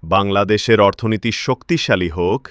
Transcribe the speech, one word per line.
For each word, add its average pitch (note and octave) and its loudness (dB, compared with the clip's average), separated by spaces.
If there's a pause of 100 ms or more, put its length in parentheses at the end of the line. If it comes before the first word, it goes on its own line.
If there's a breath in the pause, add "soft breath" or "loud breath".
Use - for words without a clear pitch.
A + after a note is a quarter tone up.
বাংলাদেশের G2 0
অর্থনীতি A2 -2 (140)
শক্তিশালী G2+ -2
হোক F#2 -2